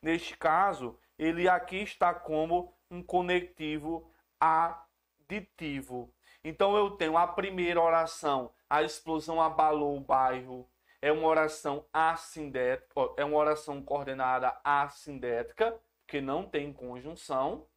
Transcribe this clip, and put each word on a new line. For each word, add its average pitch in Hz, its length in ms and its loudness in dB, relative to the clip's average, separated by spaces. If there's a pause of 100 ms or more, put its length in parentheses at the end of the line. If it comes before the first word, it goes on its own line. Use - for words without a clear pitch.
Neste 165 340 -2
caso, 160 640 0 (200)
ele 170 280 0
aqui 180 300 2
está 185 380 0
como 170 600 -2 (160)
um 180 120 -12
conectivo 165 1080 -2 (300)
aditivo. 156 1700 -4 (320)
Então, 196 320 2
eu 202 180 2
tenho 165 260 0
a 175 80 4
primeira 180 540 -2
oração, 165 720 2 (180)
"A 151 140 4
explosão 160 580 -2
abalou 156 540 2
o 139 60 -6
bairro". 127 720 0 (320)
É 147 100 4
uma 156 160 2
oração 156 640 2
assindética, 147 1040 -2
ó, 127 220 0
é 143 60 2
uma 151 120 0
oração 151 460 0
coordenada 131 840 -2
assindética, 143 1120 -2 (280)
que 143 140 -6
não 139 280 -4
tem 143 240 -6
conjunção. 135 960 -6 (100)